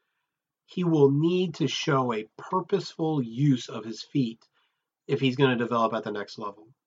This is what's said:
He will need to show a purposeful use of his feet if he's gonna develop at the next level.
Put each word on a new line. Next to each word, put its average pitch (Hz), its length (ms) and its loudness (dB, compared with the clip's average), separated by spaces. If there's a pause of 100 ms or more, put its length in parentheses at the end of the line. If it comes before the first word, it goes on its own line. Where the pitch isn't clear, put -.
(640)
He - 180 -6
will 151 280 6
need 170 440 2
to 147 120 -2
show 131 440 0
a 107 160 -4 (100)
purposeful 160 840 -2
use 123 480 0
of 110 140 -12
his 113 180 -12
feet 117 460 -4 (600)
if 143 120 -2
he's 127 160 0
gonna 131 220 2
develop 113 360 0
at 110 100 -4
the 107 80 -6
next 104 280 -10
level. 104 280 -12 (200)